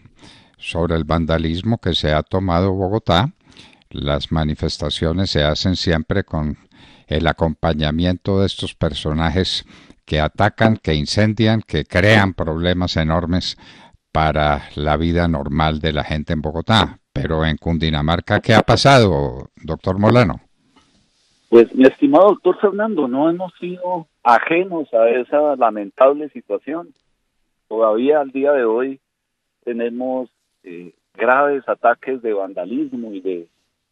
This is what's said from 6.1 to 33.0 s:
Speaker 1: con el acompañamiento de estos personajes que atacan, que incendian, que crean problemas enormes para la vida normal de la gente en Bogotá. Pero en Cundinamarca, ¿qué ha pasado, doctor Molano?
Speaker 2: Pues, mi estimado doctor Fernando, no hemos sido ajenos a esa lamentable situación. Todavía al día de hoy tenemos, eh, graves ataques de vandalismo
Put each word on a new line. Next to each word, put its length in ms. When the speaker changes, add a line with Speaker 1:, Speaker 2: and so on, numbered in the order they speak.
Speaker 1:
con 340
el 180
acompañamiento 1120
de 60
estos 300
personajes 920
que 140
atacan, 580
que 160
incendian, 680
que 220
crean 500
problemas 640
enormes 600
para 500
la 200
vida 320
normal 520
de 140
la 100
gente 300
en 100
Bogotá. 560
Pero 300
en 140
Cundinamarca, 840
¿qué 120
ha 80
pasado, 920
doctor 420
Molano? 420
Speaker 2:
Pues, 240
mi 120
estimado 420
doctor 340
Fernando, 460
no 200
hemos 320
sido 460
ajenos 720
a 160
esa 460
lamentable 720
situación. 600
Todavía 540
al 80
día 220
de 140
hoy 340
tenemos, 640
eh, 320
graves 520
ataques 540
de 120
vandalismo 800